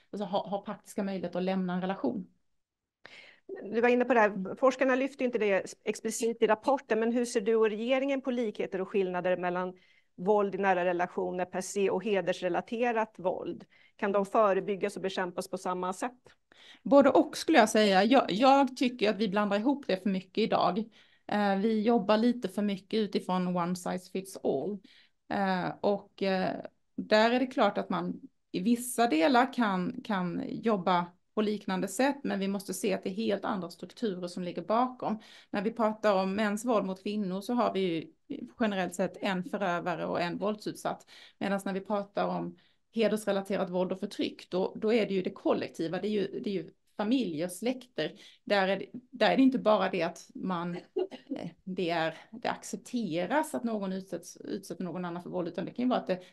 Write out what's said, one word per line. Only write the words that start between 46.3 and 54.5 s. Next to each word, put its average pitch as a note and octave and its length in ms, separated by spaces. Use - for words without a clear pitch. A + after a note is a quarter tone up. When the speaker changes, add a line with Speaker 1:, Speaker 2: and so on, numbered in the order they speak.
Speaker 1:
det - 100
är G3+ 40
ju E3 180
familjer, G3+ 500
släkter. A3 640
Där G3 240
är F#3+ 120
det, - 140
där - 380
är F3 60
det C4 60
inte C4 160
bara F#3+ 300
det F#3 140
att E3+ 320
man, F3 400
eh, - 720
det F#3 260
är, D#3+ 280
det - 180
accepteras G#3+ 1080
att A#3+ 80
någon G#3 300
utsätts, F#3 440
utsätter - 460